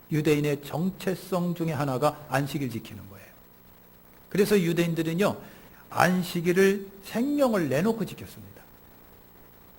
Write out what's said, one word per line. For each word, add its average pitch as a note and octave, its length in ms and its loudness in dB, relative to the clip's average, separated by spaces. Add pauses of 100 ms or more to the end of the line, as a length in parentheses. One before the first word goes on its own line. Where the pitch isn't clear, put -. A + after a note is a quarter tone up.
(120)
유대인의 D3 520 2
정체성 F3 920 -2
중에 E3 160 -2
하나가 C#3+ 580 0
안식일 C#3 400 -2
지키는 G2+ 400 -10
거예요. - 180 -20 (1000)
그래서 G3+ 300 4
유대인들은요, E3 800 0 (520)
안식일을 F#3 1000 2 (140)
생명을 A#3+ 680 0
내놓고 F#3+ 360 0
지켰습니다. - 560 -14 (1160)